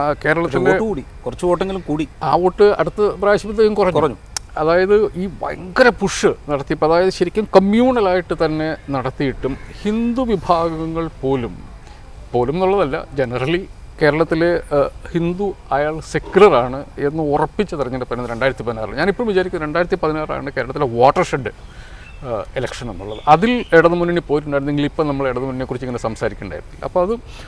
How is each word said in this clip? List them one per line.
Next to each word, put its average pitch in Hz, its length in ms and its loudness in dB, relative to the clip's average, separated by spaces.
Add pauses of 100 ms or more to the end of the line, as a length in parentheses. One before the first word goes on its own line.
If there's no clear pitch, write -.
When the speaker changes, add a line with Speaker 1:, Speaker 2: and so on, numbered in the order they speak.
Speaker 1:
ആ, 147 60 2 (120)
കേരളത്തിൽ 156 420 0
Speaker 2:
വോട്ട് 190 220 4
കൂടി, 160 160 -4 (220)
കുറച്ച് 120 200 -4
വോട്ടെങ്കിലും 185 420 0
കൂടി. 151 200 -2 (220)
Speaker 1:
ആ 143 120 6
വോട്ട് 185 260 4 (120)
അടുത്ത 165 200 -2 (220)
പ്രാവശ്യത്തേക്കും 208 580 2
കുറഞ്ഞു. 180 200 2
Speaker 2:
കുറഞ്ഞു. 139 180 0 (400)
Speaker 1:
അതായത് 180 380 4 (260)
ഈ 196 40 -4 (160)
ഭയങ്കര 185 460 2
push 190 440 2 (180)
നടത്തിയപ്പോൾ, 147 360 0
അതായത് 175 320 4
ശരിക്കും 196 380 -2
കമ്മ്യൂണലായിട്ട് 196 760 4 (100)
തന്നെ 156 320 -2 (180)
നടത്തിയിട്ടും 131 640 -2 (260)
ഹിന്ദു 233 400 0
വിഭാഗങ്ങൾ 165 840 0 (180)
പോലും, 123 300 -2 (800)
പോലും 123 240 0
എന്നുള്ളതല്ല, 185 500 0 (140)
generally 131 420 -2 (380)
കേരളത്തിലെ, 160 480 4 (280)
ആ, - 20 6 (340)
ഹിന്ദു 175 340 -2 (300)
അയാൾ 151 180 0 (180)
സെക്യുലറാണ് 139 680 4 (280)
എന്ന് 156 160 -2 (100)
ഉറപ്പിച്ച 156 480 -2
തെരഞ്ഞെടുപ്പായിരുന്നു 123 540 -4
രണ്ടായിരത്തി 123 320 -2
പതിനാറിൽ. 110 340 -4
ഞാനിപ്പോഴും 202 320 0
വിചാരിക്കുന്നത് 180 360 0
രണ്ടായിരത്തി 170 340 -2
പതിനാറാണ് 151 540 -4
കേരളത്തിലെ 135 300 -2 (120)
വാട്ടർഷെഡ്, 131 540 2 (760)
ആ, 110 160 -4 (140)
election - 340 -8
എന്നുള്ളത്. 101 280 -12 (140)
അതിൽ 208 180 4 (260)
ഇടതുമുന്നണിന് 175 520 4
പോയിട്ടുണ്ടായിരുന്നെങ്കിൽ 143 600 0
ഇപ്പം 156 200 0
നമ്മൾ 139 220 -2
ഇടതുമുന്നണിയെ 127 380 -4
കുറിച്ച് 127 180 -6
ഇങ്ങനെ 123 180 -6
സംസാരിക്കണ്ടായിരുന്നില്ല. 107 840 -8
അപ്പോൾ 180 180 0
അത് 214 80 -4 (340)